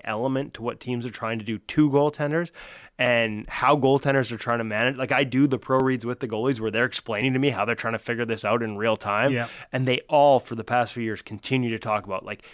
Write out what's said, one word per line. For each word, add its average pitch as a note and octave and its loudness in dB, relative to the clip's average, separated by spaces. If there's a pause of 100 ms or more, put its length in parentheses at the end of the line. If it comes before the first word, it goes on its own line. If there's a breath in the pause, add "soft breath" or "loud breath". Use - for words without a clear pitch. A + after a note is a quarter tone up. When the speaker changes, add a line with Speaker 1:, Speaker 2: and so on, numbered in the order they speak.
Speaker 1:
element C3 -2
to - -14
what A2+ -6
teams A#2+ -4
are B2 -8
trying A2+ -4
to G#2+ -8
do A2 -4
to D3+ 2
goaltenders D3 0 (460 loud breath)
and A#2 2
how C#3 2
goaltenders C3+ 2
are A#2 -6
trying A#2 -2
to A2+ -4
manage. A2+ 0
Like, C3 -4
I C#3 2
do C3 4
the C#3+ 0
pro C3 2
reads C3 0
with A#2+ -6
the B2 -6
goalies A2+ -2
where A2 -2
they're A2+ 2
explaining A#2 -2
to C3 2
me C#3 2
how G#2 0
they're A2+ 0
trying A2+ -4
to A2+ -2
figure A#2 -4
this A2+ -2
out A#2 2
in G#2+ -6
real A2 2
time. G#2+ 0
Speaker 2:
Yeah. A#2 -2 (240 loud breath)
Speaker 1:
And C3 -2
they B2+ 2
all, C#3+ 6
for - -6
the A2 -6
past B2 0
few A#2+ -6
years, A2 -4
continue A#2+ -2
to A2 -4
talk G#2 -2
about, F#2+ -6
like, G2+ -14